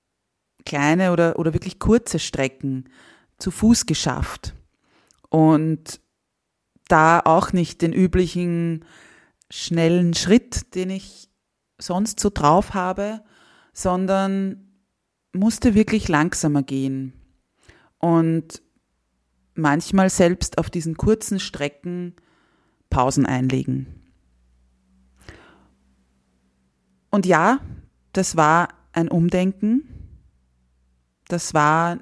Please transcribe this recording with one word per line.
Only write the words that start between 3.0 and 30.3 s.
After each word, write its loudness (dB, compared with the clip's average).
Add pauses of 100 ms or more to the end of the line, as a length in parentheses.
zu -8
Fuß 2
geschafft -4 (760)
und 2 (880)
da 6
auch 2
nicht -2
den 0
üblichen -2 (640)
schnellen 0
Schritt, 0
den -4
ich -14 (500)
sonst -4
so 2
drauf 2
habe, -6 (500)
sondern -2 (680)
musste 2
wirklich 2
langsamer 0
gehen -6 (840)
und 0 (960)
manchmal 2
selbst 0
auf -4
diesen -6
kurzen -2
Strecken -10 (760)
Pausen 0
einlegen. -4 (3250)
Und 0
ja, 4 (540)
das -2
war 4 (220)
ein -2
Umdenken. -2 (1000)